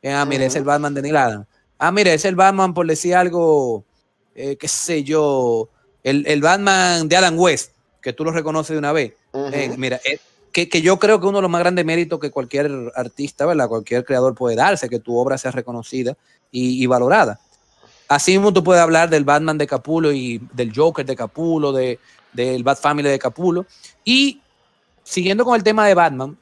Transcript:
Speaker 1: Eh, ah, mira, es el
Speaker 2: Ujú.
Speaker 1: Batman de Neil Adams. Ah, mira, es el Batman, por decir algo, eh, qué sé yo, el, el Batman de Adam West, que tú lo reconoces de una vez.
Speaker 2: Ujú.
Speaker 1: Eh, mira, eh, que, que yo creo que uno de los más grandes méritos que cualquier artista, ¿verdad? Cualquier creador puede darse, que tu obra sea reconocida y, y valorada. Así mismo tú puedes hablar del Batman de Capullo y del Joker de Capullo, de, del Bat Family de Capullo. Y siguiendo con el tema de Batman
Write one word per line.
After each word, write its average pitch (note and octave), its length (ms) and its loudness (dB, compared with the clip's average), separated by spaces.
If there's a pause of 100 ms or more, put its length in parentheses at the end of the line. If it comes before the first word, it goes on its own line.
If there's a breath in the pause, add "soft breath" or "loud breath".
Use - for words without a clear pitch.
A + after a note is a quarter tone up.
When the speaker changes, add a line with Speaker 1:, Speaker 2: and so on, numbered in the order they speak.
Speaker 1:
Eh, C#3 100 -6
ah, C#3+ 120 -2
mira, C3+ 200 -2
es C3 120 -2
el D3 60 -4
Speaker 2:
Ujú. C#3 60 -2
Speaker 1:
Batman D3 260 0
de C#3 80 -6
Neil D3+ 140 -2
Adams. A2 300 0 (320)
Ah, E3 120 0
mira, F#3+ 220 2
es D#3 120 0
el F#3 120 0
Batman, F#3+ 380 4
por E3+ 120 0
decir E3+ 280 0
algo, D#3+ 720 2 (500)
eh, C#3 220 -8
qué D3+ 120 -10
sé D#3+ 360 -4
yo, C3+ 640 0 (340)
el, C#3+ 240 -2
el D3 160 0
Batman F3+ 680 2
de E3 80 4
Adam F3 220 2
West, E3+ 340 2 (300)
que B2+ 100 -6
tú D#3 120 -8
lo D#3+ 60 -2
reconoces D#3 440 -4
de D#3 40 -2
una D3 140 -2
vez. C#3 220 -2 (180)
Speaker 2:
Ujú. C#3 200 -6
Speaker 1:
Eh, C3+ 240 -6
mira, B2+ 280 -6
eh, C#3 140 -4 (340)
que, E3+ 160 -2
que E3+ 140 -2
yo F#3 160 4
creo G#3 220 4
que F3+ 60 -2
uno G3+ 120 0
de F#3+ 40 0
los F3+ 80 0
más E3+ 100 0
grandes F3+ 240 0
méritos E3 360 -2
que D3 100 -6
cualquier C#3 640 -4
artista, C#3 520 -6
¿verdad? D3 220 0
Cualquier A2+ 360 -4
creador C3 300 0
puede A#2 220 -2
darse, D3+ 320 2
que A#2 100 -6
tu A#2+ 180 -4
obra C3 220 0
sea C3 120 -6
reconocida B2 640 -8 (340)
y, B2+ 320 -2
y B2 40 0
valorada. B2 540 2 (680 soft breath)
Así C#3+ 240 2
mismo G3 200 4
tú F3+ 120 2
puedes F3 180 6
hablar E3 280 4
del D3+ 140 2
Batman D3+ 340 0
de D3 80 0
Capullo D3+ 460 -2
y B2 280 -4 (120)
del B2 220 -4
Joker D#3 320 0
de C3 80 -4
Capullo, D3+ 580 -2
de, B2+ 260 -2 (340 soft breath)
del B2+ 320 -4
Bat C#3 160 0
Family C#3+ 280 0
de C#3 100 2
Capullo. F3 480 -2 (380 loud breath)
Y C4 360 0 (640)
siguiendo F#3+ 400 -2
con B3 100 2
el A3 80 0
tema G#3+ 240 2
de G3 80 6
Batman D3 480 0